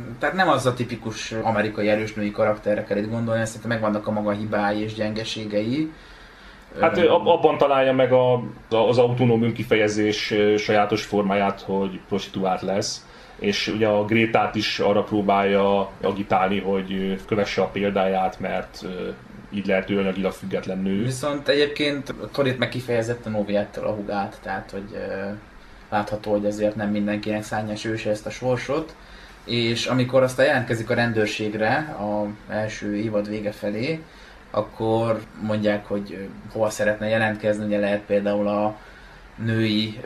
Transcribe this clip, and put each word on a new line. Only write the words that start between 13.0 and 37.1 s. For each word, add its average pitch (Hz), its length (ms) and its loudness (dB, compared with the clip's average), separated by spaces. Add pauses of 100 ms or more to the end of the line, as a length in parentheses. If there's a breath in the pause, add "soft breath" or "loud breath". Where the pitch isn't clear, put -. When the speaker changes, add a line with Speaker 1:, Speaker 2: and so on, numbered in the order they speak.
Speaker 2:
És - 280 0
ugye 107 200 2
a 104 180 4
Grétát 110 500 2
is - 240 -2
arra 101 240 2
próbálja 101 840 2 (120)
agitálni, 98 580 0
hogy, 95 340 -2
ö, 95 320 -4
kövesse 101 360 0
a 92 60 2
példáját, 95 720 0
mert, 92 440 -6
ö, 92 260 -8 (440)
így 101 120 -4
lehet 95 240 0
ő 101 100 2
anyagilag 95 320 0
független 95 480 -6
nő. 98 240 0
Speaker 1:
Viszont 143 440 -4
egyébként 143 680 0 (180)
Torit 127 260 0
meg 123 120 0
kifejezetten 117 640 -2
óvja 101 240 0
ettől - 260 -4
a 104 60 0
hugát, 101 500 -4
tehát, 95 300 -8
hogy, 98 220 -10
ö, 98 360 -6 (600 loud breath)
látható, 104 420 -2
hogy 104 140 2
azért 104 300 0
nem 104 140 -2
mindenkinek 104 540 -2
szánja 107 320 -6
sőse 110 340 -4
ezt - 160 -2
a 107 40 -6
sorsot. 127 680 -2 (480 loud breath)
És 117 420 0
amikor 127 380 4
aztán 127 220 4
jelentkezik 117 440 0
a 123 40 2
rendőrségre 110 1080 0
a 104 260 -2 (260)
első 104 440 -4
évad 104 340 -2
vége 104 220 -4
felé, 117 480 -4 (520 loud breath)
akkor 110 680 0 (220)
mondják, 104 440 0
hogy, 101 340 -6
ö, 98 40 -10 (300)
hova 107 160 0
szeretne 107 380 0
jelentkezni, 107 580 0